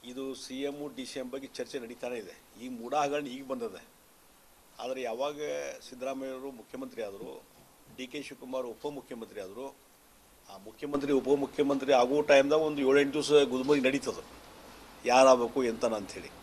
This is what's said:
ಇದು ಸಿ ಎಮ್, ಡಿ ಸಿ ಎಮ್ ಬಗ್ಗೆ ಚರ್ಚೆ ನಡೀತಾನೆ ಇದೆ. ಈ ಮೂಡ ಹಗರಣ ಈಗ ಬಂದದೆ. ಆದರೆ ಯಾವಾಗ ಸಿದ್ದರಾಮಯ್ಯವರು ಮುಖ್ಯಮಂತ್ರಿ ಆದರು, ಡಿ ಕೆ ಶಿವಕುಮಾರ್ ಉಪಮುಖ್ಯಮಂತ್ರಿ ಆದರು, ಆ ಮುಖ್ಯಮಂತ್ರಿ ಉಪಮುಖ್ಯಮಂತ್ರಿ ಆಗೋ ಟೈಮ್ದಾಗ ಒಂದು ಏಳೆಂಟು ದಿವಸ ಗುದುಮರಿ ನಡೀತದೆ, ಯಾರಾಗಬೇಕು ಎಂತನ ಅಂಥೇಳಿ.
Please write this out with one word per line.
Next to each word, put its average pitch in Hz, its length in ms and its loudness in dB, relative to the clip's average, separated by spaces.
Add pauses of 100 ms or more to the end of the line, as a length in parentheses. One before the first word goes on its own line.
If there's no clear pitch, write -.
ಇದು 131 300 -10
ಸಿ 131 260 -12
ಎಮ್, 143 340 -8
ಡಿ 127 100 -10
ಸಿ 135 140 -10
ಎಮ್ 127 100 -10
ಬಗ್ಗೆ 135 180 -12
ಚರ್ಚೆ 131 320 -10
ನಡೀತಾನೆ 120 380 -10
ಇದೆ. 104 480 -16
ಈ 127 40 -10
ಮೂಡ 120 240 -8
ಹಗರಣ 143 340 -2
ಈಗ 131 200 -12
ಬಂದದೆ. 117 360 -8 (960)
ಆದರೆ 127 220 -6
ಯಾವಾಗ 135 400 -4 (480)
ಸಿದ್ದರಾಮಯ್ಯವರು 135 640 -8
ಮುಖ್ಯಮಂತ್ರಿ 123 520 -12
ಆದರು, 98 400 -12 (540)
ಡಿ 127 100 -12
ಕೆ 143 140 -10
ಶಿವಕುಮಾರ್ 127 440 -8
ಉಪಮುಖ್ಯಮಂತ್ರಿ 117 760 -10
ಆದರು, 107 340 -12 (800)
ಆ 98 40 -18
ಮುಖ್ಯಮಂತ್ರಿ 143 560 -4
ಉಪಮುಖ್ಯಮಂತ್ರಿ 135 800 2
ಆಗೋ 131 280 6
ಟೈಮ್ದಾಗ 147 400 6
ಒಂದು 143 300 2
ಏಳೆಂಟು 143 220 4
ದಿವಸ 143 180 0
ಗುದುಮರಿ 139 500 4
ನಡೀತದೆ, 131 420 0 (840)
ಯಾರಾಗಬೇಕು 123 580 6
ಎಂತನ 117 300 -2
ಅಂಥೇಳಿ. 98 360 -10 (140)